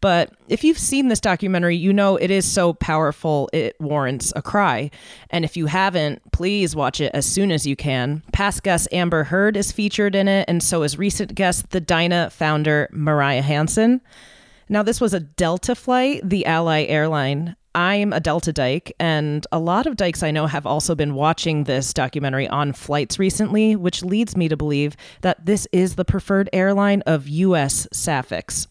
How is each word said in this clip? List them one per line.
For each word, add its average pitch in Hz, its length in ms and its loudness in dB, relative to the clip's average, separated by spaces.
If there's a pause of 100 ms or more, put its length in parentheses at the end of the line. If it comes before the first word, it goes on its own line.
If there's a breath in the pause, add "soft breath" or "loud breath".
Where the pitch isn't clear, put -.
but 175 320 2 (160)
if - 140 -2
you've 311 160 4
seen 269 300 0
this 220 100 2
documentary, 180 560 0
you 180 180 2
know 196 220 4
it 180 160 0
is 190 140 2
so 175 300 2
powerful 156 760 -2
it 139 280 -2
warrants 139 560 -2
a - 40 -4
cry. 147 520 0 (380 loud breath)
And 170 140 -2
if 151 120 -6
you 165 100 -2
haven't, 175 640 0
please 180 460 0
watch 135 240 -2
it 147 120 0
as 143 140 -2
soon 196 240 2
as 156 160 0
you 139 80 0
can. 139 480 -2 (100)
Past 202 300 -2
guest 180 300 0
Amber 170 320 0
Heard 196 320 2
is 196 160 -2
featured 208 420 0
in 196 140 4
it, 196 200 2
and 170 140 2
so 165 220 0
is 143 120 -2
recent 202 380 -4
guest, 180 360 0
the 185 100 -2
Dyna 175 500 0
founder, 151 640 0
Mariah 143 500 2
Hansen. 160 580 2 (680 loud breath)
Now, 208 160 0
this 226 160 0
was 214 140 2
a 190 40 0
Delta 170 560 -2
flight, 254 480 0
the 190 240 -2
Ally 160 380 0
airline. 151 720 -2 (180)
I'm 202 380 0
a - 60 0
Delta 165 340 -2
dyke, 143 460 -2
and 151 540 0
a 170 80 0
lot 185 260 0
of 294 80 -4
dykes 180 300 -2
I 156 80 0
know 156 140 0
have 147 200 -4
also 151 300 -2
been 147 180 -2
watching 151 500 0
this 131 300 -2
documentary 135 540 -2
on 143 240 -2
flights - 480 -4
recently, 214 560 2
which 180 260 -2
leads 208 340 0
me 170 120 2
to 156 80 0
believe 147 400 -2 (240 loud breath)
that 180 260 -2
this 196 240 0
is 180 240 2
the 185 100 -2
preferred 196 480 0
airline 202 500 2
of 147 260 0
U 180 260 2
S 139 380 0
Sapphics. - 800 -4